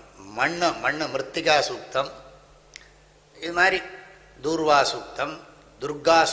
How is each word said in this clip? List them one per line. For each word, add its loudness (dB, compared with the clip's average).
மண்ணு, -2
மண்ணு -4
மிருத்திகா 0
சூக்தம், -4
இது -12
மாதிரி 2
தூர்வா 4
சூக்தம், -4
துர்கா 2